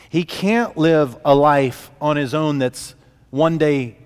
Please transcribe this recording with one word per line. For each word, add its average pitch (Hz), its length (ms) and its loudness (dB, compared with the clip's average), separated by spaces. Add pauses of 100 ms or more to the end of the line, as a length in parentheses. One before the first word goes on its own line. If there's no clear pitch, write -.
He 175 160 -2
can't 214 540 -2
live 156 360 2 (120)
a 143 80 6
life 143 560 0 (100)
on 151 160 -2
his 139 160 -4
own 151 260 -2
that's - 360 -6 (340)
one 160 300 0
day 139 480 -2